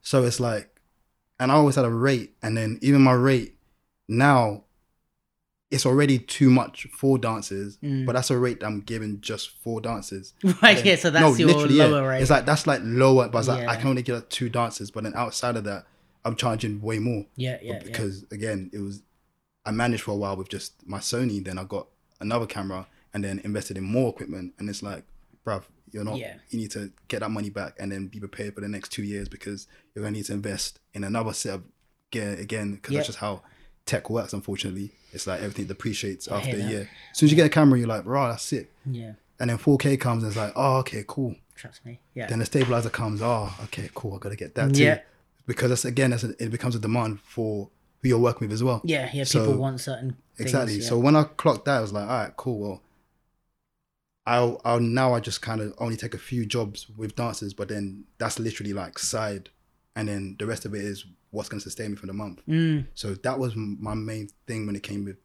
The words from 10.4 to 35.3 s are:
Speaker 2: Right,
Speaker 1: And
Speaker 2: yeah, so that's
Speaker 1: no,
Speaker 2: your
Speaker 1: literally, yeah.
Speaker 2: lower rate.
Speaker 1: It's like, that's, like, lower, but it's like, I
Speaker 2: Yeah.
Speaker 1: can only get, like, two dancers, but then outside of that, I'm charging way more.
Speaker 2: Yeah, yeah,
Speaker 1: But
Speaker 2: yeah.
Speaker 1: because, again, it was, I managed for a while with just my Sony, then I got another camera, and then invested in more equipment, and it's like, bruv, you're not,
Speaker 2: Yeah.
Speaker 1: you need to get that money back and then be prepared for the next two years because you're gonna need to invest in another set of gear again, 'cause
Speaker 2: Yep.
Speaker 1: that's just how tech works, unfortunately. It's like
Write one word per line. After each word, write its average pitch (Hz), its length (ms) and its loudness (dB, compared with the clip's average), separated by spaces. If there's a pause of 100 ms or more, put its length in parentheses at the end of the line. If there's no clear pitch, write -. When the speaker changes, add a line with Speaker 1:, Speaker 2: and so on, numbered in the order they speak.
Speaker 2:
Right, 208 160 10
Speaker 1:
And - 80 2
Speaker 2:
yeah, 190 100 8
so 170 140 2
that's 156 120 6
Speaker 1:
no, 147 140 8
Speaker 2:
your 151 140 6
Speaker 1:
literally, 147 260 6
yeah. 151 120 10
Speaker 2:
lower 139 200 4
rate. 131 140 0
Speaker 1:
It's 131 100 4
like, 131 140 6
that's, 147 200 2
like, 143 180 2
lower, 127 440 6
but 117 120 0
it's 110 100 0
like, 123 180 0
I 117 60 0
Speaker 2:
Yeah. - 20 2
Speaker 1:
can 117 140 -2
only 127 140 0
get, 123 100 -2
like, 117 160 -8
two - 180 -4
dancers, 113 420 -2
but 110 140 -8
then 107 120 -6
outside 117 420 -2
of 104 80 -6
that, 101 200 -6 (380)
I'm 117 140 -2
charging 110 440 -2
way 110 180 -4
more. 110 260 -2 (100)
Speaker 2:
Yeah, 127 260 -6
yeah, 117 120 -10
Speaker 1:
But - 140 -12
Speaker 2:
yeah. - 40 -14
Speaker 1:
because, 98 400 -6
again, 101 400 -6
it 104 80 -10
was, 101 220 -8 (640)
I 110 60 -4
managed 117 320 -2
for 110 80 -6
a 101 40 -2
while 98 220 -4
with 95 100 -10
just - 400 -12
my 98 120 -10
Sony, 113 440 -4
then 92 140 -8
I 92 80 -8
got 98 220 -8 (340)
another 113 240 -2
camera, 95 420 -10 (260)
and 104 100 -4
then 98 200 -6
invested 104 340 -6
in 95 60 -6
more 117 260 0
equipment, 90 500 -10
and 104 100 -8
it's 101 140 -10
like, 98 200 -12 (420)
bruv, 101 180 -4 (280)
you're 107 120 -8
not, 107 140 -6
Speaker 2:
Yeah. 113 180 -12 (140)
Speaker 1:
you 113 100 -6
need 107 120 -8
to 101 200 -10 (160)
get 113 140 -6
that 110 100 -4
money 104 180 -4
back 101 300 -10
and 98 120 -8
then 98 160 -8
be 104 120 -16
prepared 101 360 -10
for 104 60 -12
the 101 60 -8
next 101 240 -10
two 107 120 -8
years 101 260 -8
because - 380 -12 (260)
you're 104 100 -10
gonna 104 140 -6
need 101 80 -8
to - 80 -8
invest 101 460 -8 (140)
in 101 100 -8
another 110 280 -4
set 104 240 -6
of 90 80 -12 (480)
gear 104 220 -4
again, 101 480 -6
'cause - 120 -10
Speaker 2:
Yep. 143 60 0
Speaker 1:
that's 147 80 -2
just 113 120 -10
how 104 240 -6 (420)
tech - 240 -4
works, 110 240 -4
unfortunately. 98 580 -8 (220)
It's - 140 -8
like 92 140 -4